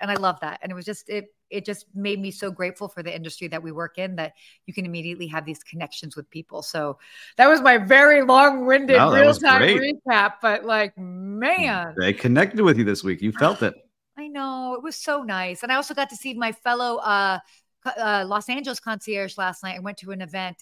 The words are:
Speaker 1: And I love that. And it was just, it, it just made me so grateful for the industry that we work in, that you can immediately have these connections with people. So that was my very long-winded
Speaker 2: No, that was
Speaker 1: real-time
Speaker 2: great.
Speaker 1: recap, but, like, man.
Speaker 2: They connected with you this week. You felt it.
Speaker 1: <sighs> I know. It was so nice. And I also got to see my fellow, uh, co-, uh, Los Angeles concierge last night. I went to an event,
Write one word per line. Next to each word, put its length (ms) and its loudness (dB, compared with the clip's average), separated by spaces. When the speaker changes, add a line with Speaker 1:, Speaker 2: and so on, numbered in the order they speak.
Speaker 1:
And 100 -6
I 40 -2
love 260 -2
that. 220 -10
And 80 -12
it 40 -12
was 100 -14
just, 240 -14
it, 260 -12
it 160 -10
just 300 -12
made 260 -6
me 100 -8
so 200 -10
grateful 380 -8
for 140 -16
the 120 -12
industry 340 -14
that 140 -8
we 100 -12
work 260 -10
in, 180 -8
that 180 -10
you 80 -16
can 100 -8
immediately 440 -10
have 160 -8
these 200 -14
connections 500 -14
with 160 -16
people. 320 -14
So 360 -8
that 120 8
was 120 6
my 180 6
very 440 8
long-winded 720 6
Speaker 2:
No, 140 8
that 160 6
was 160 4
Speaker 1:
real-time 160 6
Speaker 2:
great. 380 2
Speaker 1:
recap, 340 2
but, 220 0
like, 340 -2
man. 1000 -4
Speaker 2:
They 140 2
connected 500 0
with 160 6
you 60 0
this 180 -2
week. 200 -4
You 100 -2
felt 300 0
it. 120 -2
Speaker 1:
<sighs> 220 -20
I 100 -16
know. 460 -8
It 80 -10
was 140 -12
so 260 -6
nice. 400 -8
And 100 -4
I 40 0
also 180 -6
got 160 -4
to 60 -16
see 180 -12
my 180 -4
fellow, 460 -4
uh, 400 0
co-, 160 -8
uh, 260 -2
Los 220 -4
Angeles 320 -8
concierge 580 -8
last 240 -6
night. 140 -10
I 40 -14
went 180 -12
to 120 -16
an 100 -12
event, 420 -10